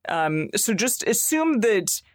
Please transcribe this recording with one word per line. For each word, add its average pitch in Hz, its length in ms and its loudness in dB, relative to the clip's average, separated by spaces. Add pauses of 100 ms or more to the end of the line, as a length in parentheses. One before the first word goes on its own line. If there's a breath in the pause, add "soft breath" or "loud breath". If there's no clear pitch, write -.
Um, 156 460 0
so - 180 0
just 240 340 -2
assume 311 540 0
that 202 400 0 (140)